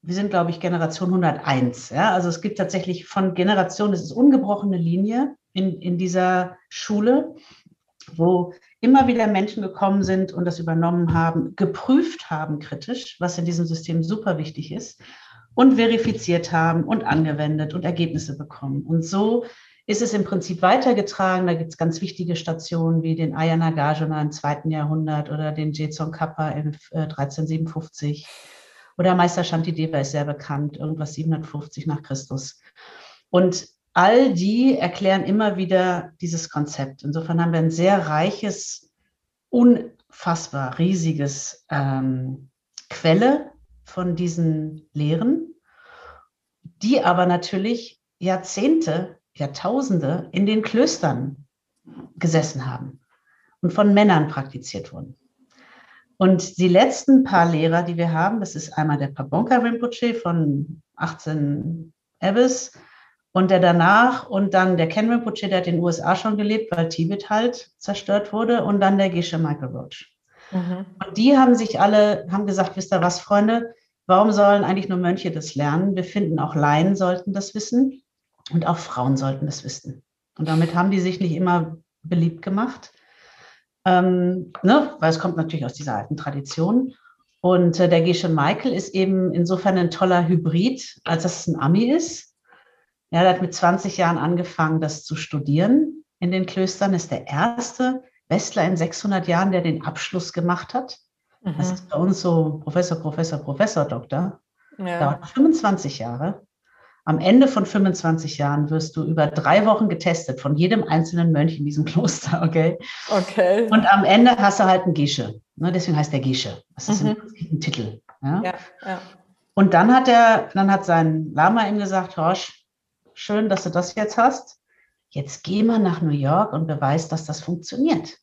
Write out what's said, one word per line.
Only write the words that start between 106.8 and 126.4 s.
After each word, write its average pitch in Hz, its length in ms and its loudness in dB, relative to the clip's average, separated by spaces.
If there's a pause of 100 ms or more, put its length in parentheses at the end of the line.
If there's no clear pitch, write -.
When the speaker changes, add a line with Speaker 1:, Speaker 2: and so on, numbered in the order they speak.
Speaker 1:
Am 156 140 0
Ende 233 300 6
von 202 180 -2
fünfundzwanzig 165 720 0
Jahren 147 320 0
wirst 160 260 -4
du 156 80 -4
über 156 220 0
drei 170 400 2
Wochen 214 240 4
getestet 165 500 -4
von 147 160 0
jedem 185 280 2
einzelnen 165 480 2
Mönch 156 260 2
in 147 80 -4
diesem 147 180 -2
<laughs> - 60 -6
Kloster, 170 520 -2
okay? 165 360 2 (320)
Speaker 2:
Okay. 202 580 2
Speaker 1:
Und 214 240 4
am 196 120 6
Ende 233 340 8
hast 202 200 2
du 208 60 6
halt 185 200 4
einen 175 100 0
Geshe. 120 480 -2 (140)
Ne, 170 140 -2
deswegen 175 280 0
heißt 147 160 -2
der 135 60 0
Geshe. 127 420 -4 (120)
Das - 140 -12
ist 208 140 0
Speaker 2:
Mhm. 214 80 2
Speaker 1:
im 214 60 -2
Prinzip - 360 -10
ein 156 80 -2
Titel. 113 400 -6 (220)
Ja? 160 200 -2
Speaker 2:
Ja, 180 120 -4 (320)
ja. 185 140 -8 (520)
Speaker 1:
Und 196 220 4
dann 214 200 6
hat 262 140 4
er, 233 460 6
dann 196 180 4
hat 190 140 0
sein 160 480 2
Lama 202 340 4
ihm 208 100 -2
gesagt, 190 380 -4
"Horsch, 175 500 -4 (460)
schön, 214 380 -2
dass 190 140 -2
du 175 60 -4
das 175 240 -2
jetzt 214 220 -4
hast. 262 420 0 (520)
Jetzt - 340 -10
geh 202 180 0
mal 226 160 4
nach 180 220 2
New 160 100 0
York 147 440 0